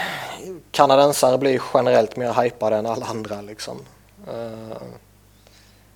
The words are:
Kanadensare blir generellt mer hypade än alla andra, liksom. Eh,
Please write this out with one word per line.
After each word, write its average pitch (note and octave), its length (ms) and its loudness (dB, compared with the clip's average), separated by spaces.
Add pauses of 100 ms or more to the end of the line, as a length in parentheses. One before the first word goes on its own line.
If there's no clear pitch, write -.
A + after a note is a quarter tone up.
(720)
Kanadensare C#3 680 4
blir C3 240 2 (120)
generellt B2 440 4
mer B2 260 0
hypade A2 320 0
än G#2+ 100 -2
alla A#2 200 -4
andra, A2 360 -8
liksom. A2 360 -14 (500)
Eh, A2+ 500 -12 (1200)